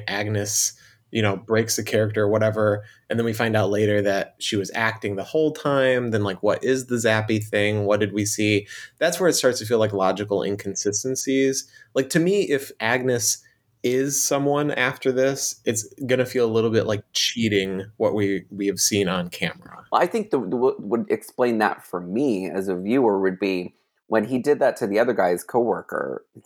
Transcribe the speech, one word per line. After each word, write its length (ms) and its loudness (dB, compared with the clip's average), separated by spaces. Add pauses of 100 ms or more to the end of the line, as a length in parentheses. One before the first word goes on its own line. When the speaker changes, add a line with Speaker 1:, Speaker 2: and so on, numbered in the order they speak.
Speaker 1:
Agnes, 640 -2 (380)
you 100 0
know, 160 2
breaks 400 0
the 60 -4
character 400 0
or 60 2
whatever, 540 2 (260)
and 100 0
then 60 2
we 80 0
find 220 0
out 160 2
later 300 4
that 380 -2
she 180 -4
was 180 -2
acting 420 -2
the 80 -6
whole 280 0
time, 580 0
then, 120 0
like, 200 -4
what 200 0
is 240 0
the 100 -2
zappy 460 2
thing? 420 0
What 160 4
did 120 -2
we 120 -2
see? 420 0 (320)
That's 200 0
where 100 4
it 40 4
starts 260 2
to 60 -8
feel 140 2
like 140 2
logical 500 0
inconsistencies. 1300 -2 (260)
Like, 160 0
to 80 2
me, 320 2
if 200 -2 (100)
Agnes 640 0 (400)
is 400 0
someone 480 0
after 400 0
this, 540 0
it's 180 -2 (240)
gonna 180 2
feel 200 0
a 80 2
little 180 2
bit 160 2
like 160 -2 (100)
cheating 720 0 (120)
what 180 2
we, 360 0
we 160 -4
have 140 -2
seen 280 2
on 200 -2
camera. 640 -8
Speaker 2:
Well, 100 2
I 60 2
think 240 -4
the, 80 2
the, 180 -4
what 260 0
would 280 -2
explain 480 -2
that 240 0
for 180 -8
me 480 -2
as 180 -4
a 80 -2
viewer 460 2
would 180 0
be 360 -2 (320)
when 180 2
he 140 -2
did 200 2
that 180 2
to 100 -2
the 120 2
other 140 2
guy's 300 2
coworker, 840 -2 (200)